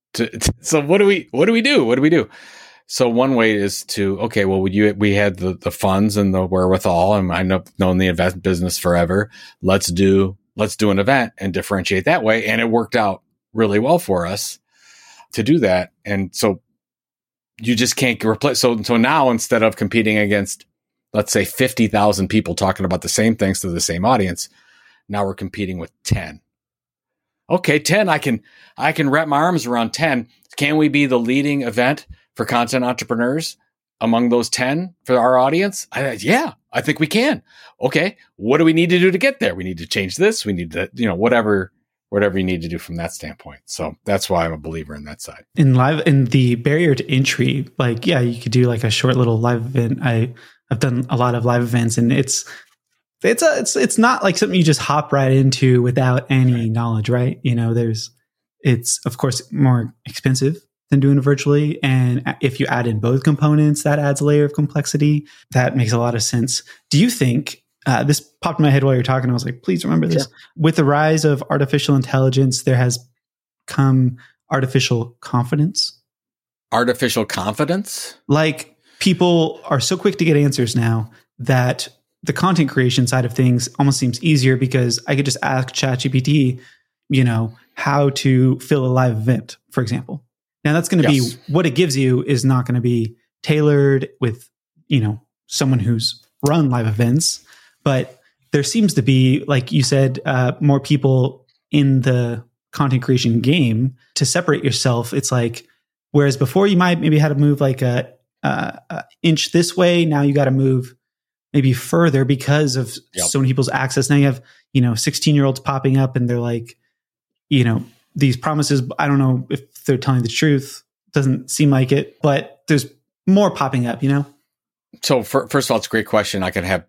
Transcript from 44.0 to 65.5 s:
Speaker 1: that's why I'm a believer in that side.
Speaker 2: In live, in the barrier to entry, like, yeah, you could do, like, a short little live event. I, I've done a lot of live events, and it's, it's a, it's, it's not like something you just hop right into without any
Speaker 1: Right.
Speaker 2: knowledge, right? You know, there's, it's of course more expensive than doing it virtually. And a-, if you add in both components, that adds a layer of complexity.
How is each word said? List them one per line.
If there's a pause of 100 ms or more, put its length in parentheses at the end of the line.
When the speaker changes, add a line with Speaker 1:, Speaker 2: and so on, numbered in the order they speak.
Speaker 1:
that's
why
I'm
a
believer
in
that
side. (120)
Speaker 2:
In
live,
in
the
barrier
to
entry,
like,
yeah,
you
could
do,
like,
a
short
little
live
event.
I, (380)
I've
done
a
lot
of
live
events,
and
it's, (760)
it's
a,
it's,
it's
not
like
something
you
just
hop
right
into
without
any
Speaker 1:
Right.
Speaker 2:
knowledge,
right?
You
know,
there's, (500)
it's
of
course (100)
more (120)
expensive (340)
than
doing
it
virtually.
And
a-,
if
you
add
in
both
components,
that
adds
a
layer
of
complexity. (280)